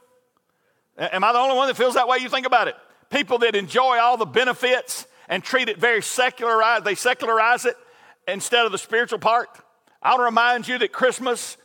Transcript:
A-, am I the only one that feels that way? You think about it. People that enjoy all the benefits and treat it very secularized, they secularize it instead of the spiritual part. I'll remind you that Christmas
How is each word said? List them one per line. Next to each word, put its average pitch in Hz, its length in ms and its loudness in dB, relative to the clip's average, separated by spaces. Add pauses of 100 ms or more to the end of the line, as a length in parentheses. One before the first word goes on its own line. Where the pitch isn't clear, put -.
(960)
A-, 165 180 -4
am 190 80 -2
I 220 80 4
the 240 80 2
only 269 160 2
one 269 120 2
that 254 100 -4
feels 247 180 2
that 247 120 4
way? 254 120 4
You 254 100 -8
think 262 160 -4
about 240 220 2
it. - 80 -6 (340)
People 262 300 0
that 233 160 2
enjoy 233 420 0
all 240 200 4
the 220 80 -2
benefits 247 800 -2 (200)
and 185 160 -4
treat 254 260 -2
it 202 80 -4
very 226 240 0
secularized, 233 840 0
they 202 100 -2
secularize 233 680 0
it 240 100 -2 (520)
instead 226 380 0
of 214 60 -2
the 185 60 -6
spiritual 226 420 -4
part. 220 300 0 (520)
I'll 247 220 2
remind 233 440 0
you 254 100 -4
that 226 140 -2
Christmas 247 720 -2